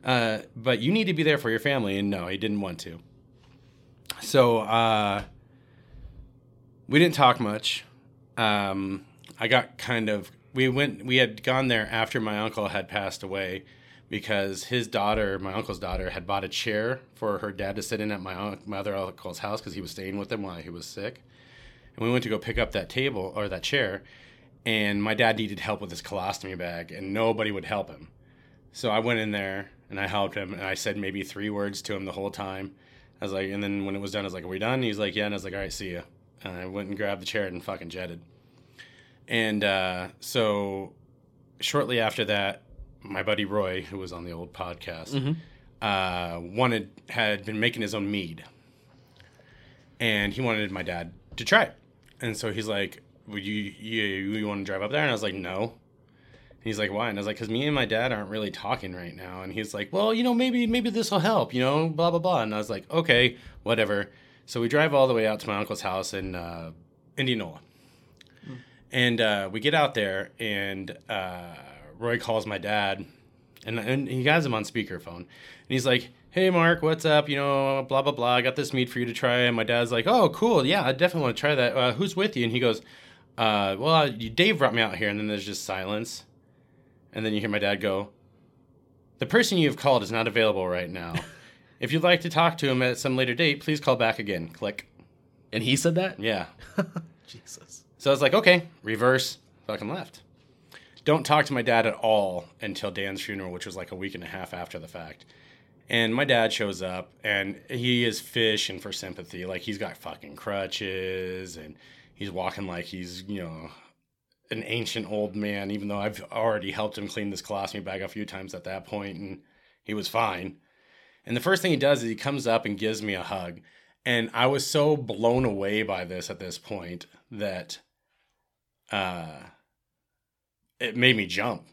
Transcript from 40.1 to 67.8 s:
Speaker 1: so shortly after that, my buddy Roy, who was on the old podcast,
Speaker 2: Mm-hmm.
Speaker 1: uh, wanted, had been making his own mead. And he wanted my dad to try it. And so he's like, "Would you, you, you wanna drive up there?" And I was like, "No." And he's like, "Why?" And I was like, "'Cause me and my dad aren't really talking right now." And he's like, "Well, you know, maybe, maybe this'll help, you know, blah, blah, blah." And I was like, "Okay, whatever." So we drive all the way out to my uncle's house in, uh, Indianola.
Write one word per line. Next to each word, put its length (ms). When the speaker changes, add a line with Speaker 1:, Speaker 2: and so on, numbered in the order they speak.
Speaker 1:
so 720
shortly 380
after 280
that, 360
my 220
buddy 240
Roy, 360
who 160
was 140
on 120
the 80
old 200
podcast, 600
Speaker 2:
Mm-hmm. 180
Speaker 1:
uh, 600
wanted, 340
had 380
been 120
making 240
his 120
own 160
mead. 340
And 340
he 80
wanted 300
my 120
dad 300
to 80
try 200
it. 100
And 160
so 160
he's 160
like, 340
"Would 180
you, 100
you, 480
you 460
wanna 160
drive 180
up 80
there?" 100
And 80
I 40
was 100
like, 120
"No." 280
And 1040
he's 140
like, 140
"Why?" 160
And 100
I 20
was 60
like, 120
"'Cause 100
me 180
and 80
my 120
dad 260
aren't 180
really 200
talking 440
right 200
now." 280
And 100
he's 220
like, 180
"Well, 200
you 100
know, 120
maybe, 320
maybe 240
this'll 300
help, 340
you 60
know, 280
blah, 220
blah, 80
blah." 240
And 120
I 40
was 120
like, 200
"Okay, 460
whatever." 480
So 140
we 80
drive 260
all 140
the 60
way 120
out 140
to 80
my 80
uncle's 240
house 340
in, 200
uh, 360
Indianola. 440